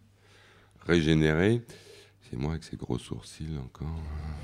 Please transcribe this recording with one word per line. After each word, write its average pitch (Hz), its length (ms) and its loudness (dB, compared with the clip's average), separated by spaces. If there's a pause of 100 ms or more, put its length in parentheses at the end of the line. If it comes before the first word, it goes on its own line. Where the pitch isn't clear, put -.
(880)
régénérer. 80 720 4 (640)
C'est - 120 -12
moi 73 180 -2
avec 80 100 -6
ces - 140 -12
gros - 200 -4
sourcils - 640 -10
encore. 78 380 -8 (420)